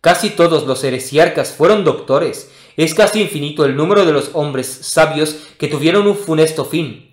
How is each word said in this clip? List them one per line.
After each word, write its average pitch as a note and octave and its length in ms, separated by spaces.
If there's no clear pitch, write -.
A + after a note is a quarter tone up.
Casi F3 260
todos E3 380
los C3 180
heresiarcas C#3+ 680
fueron G3 300
doctores. C#3+ 680
Es D#3 180
casi G#3 280
infinito D3 420
el C3 100
número F#3 300
de D#3+ 80
los C#3 220
hombres C#3 320
sabios D3+ 720
que D3+ 100
tuvieron E3 380
un G3+ 100
funesto D#3 500
fin. D3+ 460